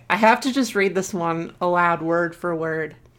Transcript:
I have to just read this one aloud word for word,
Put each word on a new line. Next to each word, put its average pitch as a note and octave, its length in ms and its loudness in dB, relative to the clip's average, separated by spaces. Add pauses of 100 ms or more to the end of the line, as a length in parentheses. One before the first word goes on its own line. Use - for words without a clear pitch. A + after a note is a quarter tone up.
I F3 80 0
have A3+ 240 4
to C4 120 -2
just B3+ 220 -2
read G3 200 2
this F#3 180 -2
one E3 480 -4
aloud F3 420 2
word E3 320 0
for F3 220 -6
word, D#3+ 400 -4 (220)